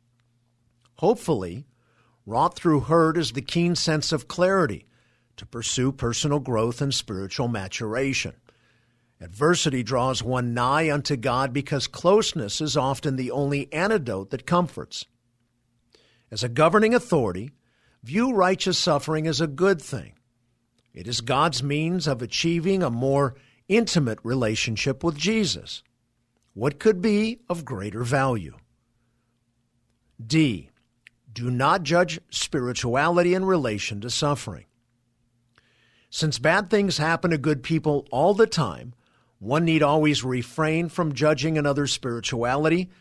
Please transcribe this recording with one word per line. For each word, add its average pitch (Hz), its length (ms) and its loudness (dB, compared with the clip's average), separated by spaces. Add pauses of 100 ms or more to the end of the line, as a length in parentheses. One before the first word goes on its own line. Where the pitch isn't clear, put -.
(960)
Hopefully, 139 720 -2 (580)
wrought 135 300 0
through 151 260 2
hurt 160 380 2
is 123 140 -4
the 127 100 -6
keen 170 320 0
sense 151 360 -2
of 151 160 -2
clarity 175 600 0 (500)
to - 80 -18
pursue 123 460 -4
personal 139 480 -2
growth 120 420 -2
and 139 100 0
spiritual 98 560 -4
maturation. 117 840 -4 (880)
Adversity 131 640 0
draws 127 380 -2
one 123 320 -2
nigh 139 380 2
unto 143 240 -2
God 127 380 -2
because 139 340 -4
closeness 175 720 0
is 147 160 -4
often 135 400 0
the 127 160 -4
only 143 400 -2
antidote 151 600 -2
that - 140 -8
comforts. - 600 -2 (1200)
As 107 140 -6
a 123 60 -2
governing 170 440 4
authority, 117 580 0 (520)
view 214 300 0
righteous 185 440 2
suffering 156 480 0
as 165 140 -2
a 165 80 0
good 170 340 2
thing. - 340 -12 (800)
It 87 140 -14
is 113 140 -6
God's 127 420 0
means 156 420 -2
of 135 160 -2
achieving 170 640 0
a 143 60 0
more 131 460 2 (340)
intimate 170 540 2
relationship 117 800 -2
with 165 100 0
Jesus. 165 680 -2 (720)
What 131 260 -2
could 202 220 4
be 220 460 0
of 170 160 -6
greater 107 400 -6
value? 123 540 -2 (1700)
D, 113 440 0 (640)
do 120 180 -6
not 143 340 2
judge 165 360 2 (100)
spirituality 147 1040 0
in 185 120 0
relation 113 560 0
to 120 80 -8
suffering. 120 560 -4 (1400)
Since 147 300 -2
bad 175 300 2
things 202 280 2
happen 165 340 0
to 160 60 2
good 143 260 0
people 151 480 0
all 160 220 4
the 220 140 6
time, 113 460 -4 (460)
one 139 260 0
need 160 180 4
always 151 400 4
refrain 156 640 -2
from 160 240 -2
judging 151 460 2
another's 143 340 0
spirituality 135 960 0 (120)